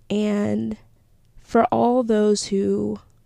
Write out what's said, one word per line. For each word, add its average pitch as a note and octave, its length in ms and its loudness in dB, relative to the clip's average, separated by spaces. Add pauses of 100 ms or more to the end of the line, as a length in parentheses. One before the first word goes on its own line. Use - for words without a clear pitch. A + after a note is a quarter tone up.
(100)
and G#3 680 -2 (640)
for A3+ 260 2
all A#3+ 360 2
those G#3+ 440 2
who G3+ 520 -2 (280)